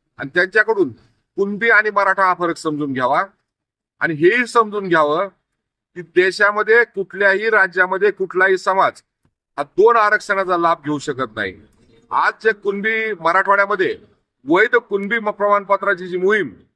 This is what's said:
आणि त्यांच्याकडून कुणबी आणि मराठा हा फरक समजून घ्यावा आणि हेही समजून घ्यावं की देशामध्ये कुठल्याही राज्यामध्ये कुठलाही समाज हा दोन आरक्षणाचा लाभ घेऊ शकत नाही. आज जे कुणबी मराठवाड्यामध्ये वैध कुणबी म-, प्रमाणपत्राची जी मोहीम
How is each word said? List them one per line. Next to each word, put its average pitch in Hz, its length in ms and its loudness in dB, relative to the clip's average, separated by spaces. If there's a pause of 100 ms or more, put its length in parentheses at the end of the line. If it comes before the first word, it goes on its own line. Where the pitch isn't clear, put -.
(180)
आणि 135 160 -12
त्यांच्याकडून 190 560 0 (460)
कुणबी 202 340 -2
आणि 214 200 2
मराठा 196 340 0
हा 185 100 2
फरक 170 220 -4
समजून 151 360 -6
घ्यावा 131 300 0 (800)
आणि 156 140 -4
हेही 214 320 2
समजून 208 420 -2
घ्यावं 160 380 0
की - 760 -20 (140)
देशामध्ये 208 680 2
कुठल्याही 196 640 -2
राज्यामध्ये 185 600 2
कुठलाही 190 480 0
समाज 185 420 0 (580)
हा 143 40 -2
दोन 214 340 2
आरक्षणाचा 202 600 0
लाभ 165 280 0
घेऊ 147 140 -4
शकत 127 380 -8
नाही. 98 180 -6 (560)
आज 165 220 0 (100)
जे 220 120 2
कुणबी 214 600 -4
मराठवाड्यामध्ये 185 840 0 (480)
वैध 190 340 2
कुणबी 202 400 -4
म-, 214 120 -6
प्रमाणपत्राची 196 760 -2
जी 175 80 -6
मोहीम 185 340 0 (260)